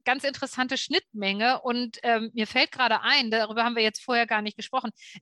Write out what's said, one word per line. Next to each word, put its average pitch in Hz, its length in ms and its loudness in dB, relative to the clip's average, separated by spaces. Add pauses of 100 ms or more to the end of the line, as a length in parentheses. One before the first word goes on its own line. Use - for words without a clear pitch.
ganz 262 200 0
interessante 262 540 -4
Schnittmenge 220 840 0
und, 240 420 -4
ähm, 226 300 2
mir 220 140 -2
fällt 269 240 2
gerade 226 300 2
ein, 254 300 2
darüber 220 320 0
haben 233 120 0
wir 226 80 2
jetzt 214 200 -2
vorher 233 240 2
gar 220 140 0
nicht 208 160 -6
gesprochen, 226 340 -4 (300)